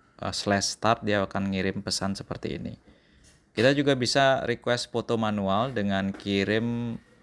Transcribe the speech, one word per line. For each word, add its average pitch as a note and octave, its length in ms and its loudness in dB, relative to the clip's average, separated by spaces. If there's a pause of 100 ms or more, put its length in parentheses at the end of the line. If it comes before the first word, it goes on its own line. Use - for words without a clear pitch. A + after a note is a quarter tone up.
(180)
eh, F#2 160 -6
slash - 400 0
start, A2 320 0
dia G#2 160 2
akan G2 320 -2
ngirim F#2+ 240 -2
pesan G2 400 -4
seperti - 400 -8
ini. - 160 -10 (800)
Kita A#2+ 160 6
juga C#3+ 240 4
bisa C3+ 480 2
request A#2+ 480 -2
foto A#2 240 -2
manual G#2+ 560 0
dengan G2+ 400 0
kirim A2+ 880 0 (240)